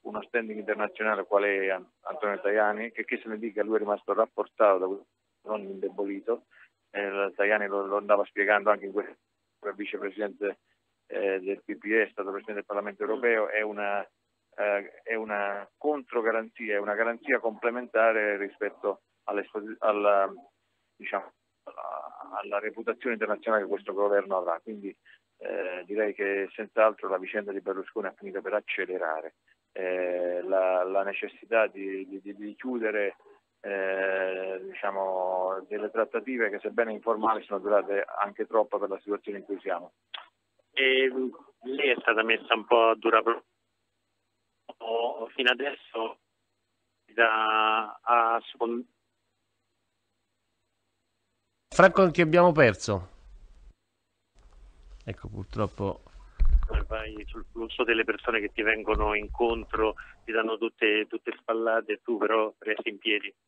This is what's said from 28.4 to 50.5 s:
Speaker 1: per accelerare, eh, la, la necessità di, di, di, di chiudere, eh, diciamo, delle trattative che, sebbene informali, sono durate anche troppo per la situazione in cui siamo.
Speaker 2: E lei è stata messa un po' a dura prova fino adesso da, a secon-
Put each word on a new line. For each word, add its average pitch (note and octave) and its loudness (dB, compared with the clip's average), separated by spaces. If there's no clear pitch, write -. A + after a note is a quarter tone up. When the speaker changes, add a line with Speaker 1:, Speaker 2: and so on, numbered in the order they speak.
Speaker 1:
per G2 -4
accelerare, F2 -4
eh, F2+ -2
la, F#2 2
la F#2+ 0
necessità G#2 0
di, G2 -6
di, F#2+ -12
di, G2+ -14
di G#2 -12
chiudere, G#2+ -2
eh, F#2+ -2
diciamo, F#2+ -2
delle G#2+ -4
trattative A2+ 0
che, G2+ -6
sebbene A2 0
informali, A2 0
sono G2+ -6
durate G2 2
anche G2+ -2
troppo G#2+ 2
per F#2+ -2
la G2 -6
situazione G2+ -6
in F#2+ -14
cui G2 -6
siamo. E2+ -6
Speaker 2:
E C3 4
lei C#3 0
è A#2+ 4
stata A2 2
messa A2+ 2
un G#2+ -2
po' A2+ 6
a A2+ 6
dura A2 4
prova A2+ 0
fino B2 0
adesso B2 -6
da, A2 2
a A#2 2
secon- A#2+ -4